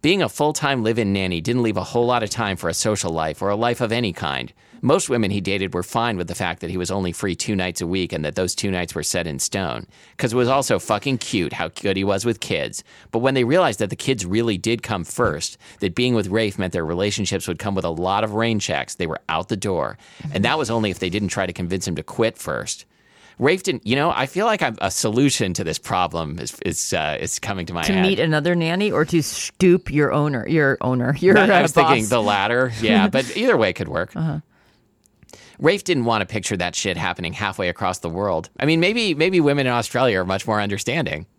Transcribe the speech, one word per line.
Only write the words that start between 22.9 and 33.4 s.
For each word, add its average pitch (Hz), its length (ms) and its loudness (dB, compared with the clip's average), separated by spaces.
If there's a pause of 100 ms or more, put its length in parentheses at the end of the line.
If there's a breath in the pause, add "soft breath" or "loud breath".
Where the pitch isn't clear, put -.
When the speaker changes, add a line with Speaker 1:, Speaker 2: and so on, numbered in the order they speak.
Speaker 1:
Rafe 165 220 2
didn't, - 240 -2
you 117 100 2
know, 147 200 2
I 135 100 0
feel 196 220 -2
like 165 160 0
I'm, 117 180 -2
a 92 80 0
solution 113 640 2
to 95 100 -4
this 80 140 -2
problem 82 640 -2
is, - 260 -10
is, - 260 -4
uh, 76 280 -2
is - 180 -6
coming 95 300 -6
to 92 60 -8
my 85 100 -2
Speaker 2:
To 190 100 0
Speaker 1:
head. 190 80 2
Speaker 2:
meet 190 180 2
another 160 360 2
nanny 175 360 0
or 147 140 2
to 165 160 2
stoop - 680 2
your 143 200 2
owner, 143 360 0
your 143 340 4
owner, 127 380 0
your, 185 160 6
Speaker 1:
That, 208 160 6
I 180 80 8
Speaker 2:
uh, - 40 6
Speaker 1:
was 160 80 2
thinking 160 320 6
Speaker 2:
boss. 104 60 -2
Speaker 1:
the 120 120 4
latter, 107 500 2 (100)
yeah, 107 260 6
Speaker 2:
<laughs> 95 40 0
Speaker 1:
but 131 260 -2
either 226 180 4